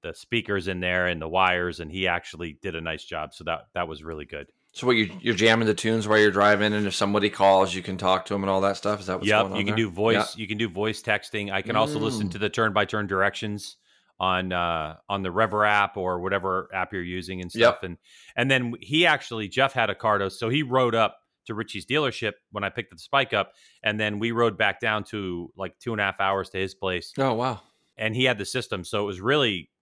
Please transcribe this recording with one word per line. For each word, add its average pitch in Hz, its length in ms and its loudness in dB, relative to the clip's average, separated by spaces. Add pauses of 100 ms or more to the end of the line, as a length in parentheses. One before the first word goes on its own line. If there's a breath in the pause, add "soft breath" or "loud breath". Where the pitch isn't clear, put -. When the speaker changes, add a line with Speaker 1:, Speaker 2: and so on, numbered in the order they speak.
Speaker 1:
the 85 100 -8
speakers 101 540 -2
in 92 120 -4
there 90 280 0
and 85 140 -2
the 80 60 -8
wires, 90 520 2
and 78 120 -10
he 92 160 -2
actually 85 540 -6
did 90 140 -8
a 80 60 -6
nice 80 220 -8
job. 78 300 -10
So - 120 -20
that, 80 280 -6
that 87 140 -4
was 78 160 -12
really 78 220 -10
good. 73 260 -14 (220)
Speaker 2:
So - 120 -8
what, 123 100 4
you, 107 160 2 (100)
you're 117 120 0
jamming 113 320 4
the 107 80 4
tunes 113 340 0
while 107 120 6
you're 107 100 8
driving, 104 440 4
and 104 120 0
if 95 80 -2
somebody 101 360 2
calls, 95 440 6
you 95 80 -4
can 92 160 -6
talk 92 280 0
to 101 100 -4
'em 98 80 -2
and 98 60 0
all 95 120 2
that 98 160 2
stuff? 104 220 -2
Is 92 80 -12
that 92 100 -2
what's 95 100 -4
Speaker 1:
Yep, 107 140 4
Speaker 2:
going 95 120 -2
on 98 60 -4
Speaker 1:
you 98 60 0
can 104 100 -2
Speaker 2:
there? 113 100 2
Speaker 1:
do 101 40 -4
voice, 104 260 2
Speaker 2:
Yeah. 110 260 -2
Speaker 1:
you 107 60 -8
can 104 100 -6
do 107 120 -2
voice 101 320 -4
texting. 104 500 -4
I 95 120 -2
can - 120 -4
also 135 240 2
listen 110 280 -2
Speaker 2:
Mm. 87 40 -4
Speaker 1:
to 85 60 -10
the 101 120 0
turn-by-turn 104 580 0
directions 101 680 -2 (420)
on, 92 340 0
uh, 82 420 -2 (140)
on 101 140 -2
the 92 80 -2
Rever 104 340 2
app 104 320 4
or 90 220 -2
whatever 92 540 -2
app 92 200 -4
you're 95 80 -6
using 90 400 -8
and 90 120 -10
Speaker 2:
Yep. 113 80 2
Speaker 1:
stuff. 117 220 4
And, 87 140 -10 (380 loud breath)
and 123 140 0
then 127 300 2
he 151 260 0
actually, 117 420 0
Jeff 131 260 2
had 113 160 2
a 98 60 0
Cardo, 101 360 2
so 117 180 -4
he 147 140 0
rode 123 320 2
up 110 220 2 (280)
to 117 80 -10
Richie's 104 320 -8
dealership 127 480 -2 (180)
when 104 120 -6
I 98 60 -2
picked - 220 -8
the 85 60 -20
Spike - 360 -2
up, 101 200 0 (300 soft breath)
and 107 160 0
then 104 200 -2
we 117 120 -2
rode 117 260 2
back 101 220 2
down 107 260 -2
to, 90 500 -6
like, 92 240 -10
two 117 140 -6
and 107 80 -2
a - 20 2
half 98 160 -2
hours 98 320 0
to 98 60 -8
his 95 180 -4
place. 90 420 -6
Speaker 2:
Oh, 135 160 2
wow. 117 280 -4 (360)
Speaker 1:
And 110 180 -4
he 127 100 2
had 123 120 2
the 101 80 -6
system, 107 380 -6
so 104 200 -4
it - 20 -2
was 95 140 -6
really 110 500 0 (120)